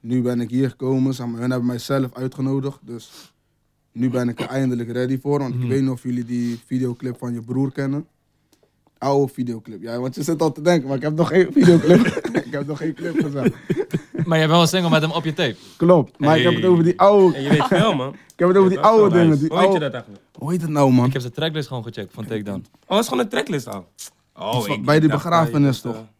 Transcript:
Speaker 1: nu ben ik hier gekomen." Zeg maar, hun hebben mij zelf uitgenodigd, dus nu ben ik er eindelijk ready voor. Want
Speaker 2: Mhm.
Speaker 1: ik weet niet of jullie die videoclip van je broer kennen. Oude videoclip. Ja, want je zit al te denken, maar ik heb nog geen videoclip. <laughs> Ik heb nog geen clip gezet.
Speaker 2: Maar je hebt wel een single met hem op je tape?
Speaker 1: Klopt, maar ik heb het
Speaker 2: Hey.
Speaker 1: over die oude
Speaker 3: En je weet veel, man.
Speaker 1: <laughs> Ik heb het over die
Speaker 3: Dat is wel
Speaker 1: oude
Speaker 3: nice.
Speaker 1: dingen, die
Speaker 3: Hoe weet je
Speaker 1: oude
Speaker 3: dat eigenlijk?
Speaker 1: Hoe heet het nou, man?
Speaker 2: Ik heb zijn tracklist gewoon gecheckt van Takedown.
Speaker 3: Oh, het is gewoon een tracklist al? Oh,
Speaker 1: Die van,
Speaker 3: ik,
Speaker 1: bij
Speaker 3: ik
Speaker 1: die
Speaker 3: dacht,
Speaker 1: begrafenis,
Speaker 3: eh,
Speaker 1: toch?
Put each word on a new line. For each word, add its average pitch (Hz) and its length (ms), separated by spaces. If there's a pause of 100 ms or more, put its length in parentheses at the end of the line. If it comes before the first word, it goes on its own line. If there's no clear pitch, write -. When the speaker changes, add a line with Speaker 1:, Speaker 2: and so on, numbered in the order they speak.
Speaker 1:
nu 123 220
ben 120 180
ik 110 100
hier 127 200
gekomen." 131 440
Zeg 123 120
maar, 117 140
hun 123 100
hebben 123 180
mij 123 100
zelf 135 360
uitgenodigd, 135 680
dus - 500 (600)
nu 123 180
ben 123 180
ik 117 120
er - 60
eindelijk 123 440
ready 127 300
voor. 143 180
Want 127 160
Speaker 2:
Mhm. 123 100
Speaker 1:
ik 120 60
weet 135 100
niet 135 100
of 123 120
jullie 123 220
die 120 420
videoclip 127 520
van 123 140
je 120 100
broer 131 300
kennen. 143 340 (920)
Oude 139 340
videoclip. 110 500
Ja, 117 160
want 127 160
je 147 80
zit 160 200
al 156 100
te - 100
denken, 156 260
maar 135 80
ik 123 60
heb 156 120
nog 160 140
geen 175 240
videoclip. 175 540
<laughs> - 400
Ik - 140
heb 139 60
nog 147 120
geen 156 160
clip 170 260
gezet. 139 340 (680)
Speaker 2:
Maar 165 120
je 156 60
hebt 156 80
wel 170 100
een 165 80
single 175 220
met 156 120
hem 160 80
op 151 140
je 156 80
tape? 143 240 (200)
Speaker 1:
Klopt, 170 420
maar 151 200
ik - 60
heb 170 80
het 165 100
Speaker 2:
Hey. 185 80
Speaker 1:
over 165 140
die 180 160
oude 190 360
Speaker 3:
En 139 60
je 139 60
weet 147 180
veel, 190 280
man. 131 140 (160)
Speaker 1:
<laughs> - 100
Ik - 60
heb 175 80
het 185 80
over 190 140
die 190 100
Speaker 3:
Dat 202 100
is - 20
wel 220 80
Speaker 1:
oude 185 160
Speaker 3:
nice. 175 60
Speaker 1:
dingen, 156 160
die 156 100
Speaker 3:
Hoe 156 80
weet 180 100
je 196 60
Speaker 1:
oude 160 120
Speaker 3:
dat 127 80
eigenlijk? 110 300 (160)
Speaker 1:
Hoe 143 120
heet 180 100
het 160 100
nou, 143 220
man? 127 140
Speaker 2:
Ik 139 60
heb 139 80
zijn 123 140
tracklist 156 340
gewoon 123 140
gecheckt 107 300
van 110 140
Takedown. 101 380 (220)
Speaker 3:
Oh, - 20
het 196 100
is 233 100
gewoon 254 160
een 202 60
tracklist 233 360
al? 101 220 (460)
Oh, 101 180
Speaker 1:
Die 123 100
van, 101 120
Speaker 3:
ik, 104 100
Speaker 1:
bij 143 100
Speaker 3:
ik 160 60
Speaker 1:
die 156 100
Speaker 3:
dacht, 143 120
Speaker 1:
begrafenis, 151 540
Speaker 3:
eh, - 60 (100)
Speaker 1:
toch? 110 120 (160)